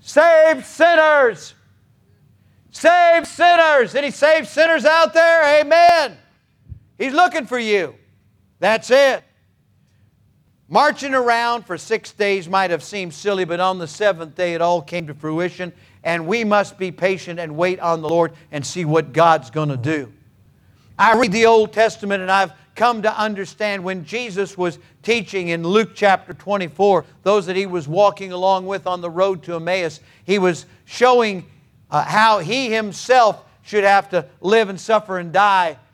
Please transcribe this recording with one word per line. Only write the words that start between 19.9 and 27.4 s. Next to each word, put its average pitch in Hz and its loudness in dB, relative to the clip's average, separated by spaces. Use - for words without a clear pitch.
I 220 4
read 240 0
the 226 2
Old 220 4
Testament, 208 -2
and 185 -6
I've 190 0
come 226 0
to 214 -2
understand 202 -6
when 185 -8
Jesus 202 -8
was 180 -4
teaching 196 -4
in 170 -4
Luke 196 0
chapter 185 0
twenty-four, 190 -2
those 202 0